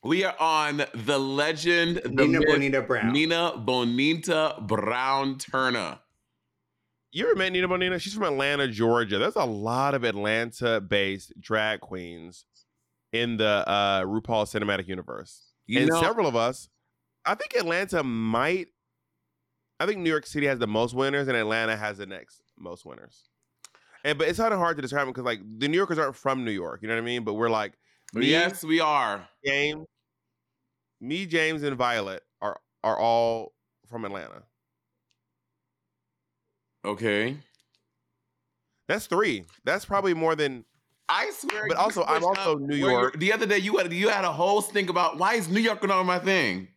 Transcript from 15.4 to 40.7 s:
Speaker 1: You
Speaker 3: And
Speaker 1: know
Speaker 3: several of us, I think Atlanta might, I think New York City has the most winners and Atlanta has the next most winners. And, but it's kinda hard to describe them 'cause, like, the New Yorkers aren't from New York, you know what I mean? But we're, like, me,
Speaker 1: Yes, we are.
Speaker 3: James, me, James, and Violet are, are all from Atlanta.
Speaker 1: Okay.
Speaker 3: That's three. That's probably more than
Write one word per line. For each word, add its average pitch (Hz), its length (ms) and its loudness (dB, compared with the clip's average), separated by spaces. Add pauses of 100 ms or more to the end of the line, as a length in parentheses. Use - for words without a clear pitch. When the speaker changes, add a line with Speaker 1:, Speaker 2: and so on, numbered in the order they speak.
Speaker 1:
You 120 140 0
Speaker 3:
And 147 100 2
Speaker 1:
know 165 120 2
Speaker 3:
several 202 260 0
of 120 80 -2
us, 120 340 -2 (560)
I 190 100 -2
think 554 200 -8
Atlanta 180 480 0
might, 123 640 0 (1120)
I 160 60 -2
think 202 140 0
New 170 100 2
York 151 160 0
City 147 200 -2
has 135 140 0
the 117 80 0
most 113 260 0
winners 139 340 0
and 127 100 2
Atlanta 110 400 0
has 104 200 -6
the 101 80 -10
next 95 360 -18 (180)
most 87 260 -14
winners. - 440 -20 (720)
And, 143 160 0
but 156 80 2
it's 170 100 0
kinda 226 200 2
hard 170 200 2
to 147 60 -6
describe 135 240 0
them 131 80 -6
'cause, 127 80 -8
like, 117 160 -2 (180)
the 131 100 0
New 156 100 2
Yorkers 180 200 0
aren't 139 180 0
from 131 300 -2
New 110 60 -2
York, 92 320 -6
you 110 40 -8
know 113 60 -2
what 113 80 0
I 117 40 -6
mean? 120 180 -4
But 104 120 -2
we're, 117 140 2
like, 107 240 0 (400)
me, 123 140 2
Speaker 1:
Yes, 170 360 2
we 160 160 2
are. 127 480 0 (180)
Speaker 3:
James, 147 400 -2 (1160)
me, 156 240 -6
James, 160 380 0
and 143 120 -2
Violet 113 480 -2 (180)
are, 101 180 -4 (240)
are 110 140 2
all 117 560 2 (360)
from 113 160 -10
Atlanta. 87 380 -12 (2500)
Speaker 1:
Okay. 107 520 -2 (1500)
Speaker 3:
That's 208 200 -2
three. 170 380 0 (180)
That's 180 220 -2
probably 196 280 2
more 160 220 2
than 135 300 -4 (440)